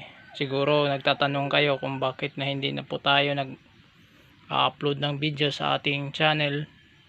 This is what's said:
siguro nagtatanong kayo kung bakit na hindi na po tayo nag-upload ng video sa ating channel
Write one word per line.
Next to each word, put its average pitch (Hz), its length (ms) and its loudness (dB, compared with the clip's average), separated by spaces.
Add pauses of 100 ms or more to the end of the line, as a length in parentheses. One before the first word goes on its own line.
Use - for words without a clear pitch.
(360)
siguro 143 560 2
nagtatanong 139 560 0
kayo 139 320 2
kung 135 240 -4
bakit 135 320 -4
na 139 80 -6
hindi 139 320 -2
na 139 80 -6
po 139 160 -6
tayo 143 320 4
nag-upload - 1700 -4
ng 143 240 -2
video 147 320 0
sa 143 240 0
ating 143 320 -2
channel 151 560 0 (420)